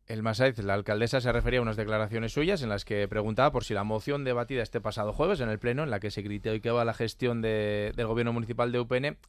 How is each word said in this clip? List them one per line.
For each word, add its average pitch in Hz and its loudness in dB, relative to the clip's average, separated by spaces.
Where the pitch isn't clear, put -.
El 110 -4
Masaiz, 113 2
la 98 0
alcaldesa, 110 0
se 120 2
refería 120 2
a - 2
unas 110 -2
declaraciones 110 -2
suyas 165 2
en 117 -2
las 101 -2
que 104 0
preguntaba 110 2
por 123 0
si - -6
la 101 0
moción 135 -2
debatida 120 0
este 110 -4
pasado 107 -2
jueves 165 2
en 117 0
el 107 -2
Pleno, 127 0
en 143 -4
la 101 -2
que 104 -4
se 101 -6
criticaba 110 0
la 113 2
gestión 117 0
de, 107 0
del 117 -2
gobierno 117 2
municipal 117 0
de 123 2
U 117 -2
P 127 2
N, 139 -2